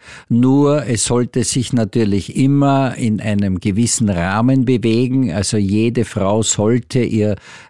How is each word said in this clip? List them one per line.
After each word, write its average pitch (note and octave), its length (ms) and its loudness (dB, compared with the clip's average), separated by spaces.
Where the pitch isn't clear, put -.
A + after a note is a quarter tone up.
Nur C3+ 560 2
es A2+ 200 -2
sollte A#2+ 380 0
sich - 300 -4
natürlich G#2+ 640 -2
immer C#3 580 2
in G#2+ 240 -2
einem G2+ 400 -2
gewissen G#2+ 500 0
Rahmen G#2+ 560 0
bewegen. A#2+ 680 0
Also G2+ 240 -2
jede A2 480 0
Frau G#2 380 -2
sollte A#2 600 0
ihr G#2 320 0